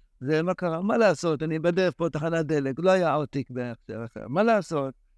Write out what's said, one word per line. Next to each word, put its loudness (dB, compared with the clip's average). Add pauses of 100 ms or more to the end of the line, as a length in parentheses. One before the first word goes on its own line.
(220)
זה 0
מה 0
קרה? -4
"מה 0
לעשות? 2
אני -2
בדרך 2
פה -2
תחנת -2
דלק, 0
לא 4
היה 4
עותק -4
בהכשר -10
אחר. -12
מה 0
לעשות?" 0 (240)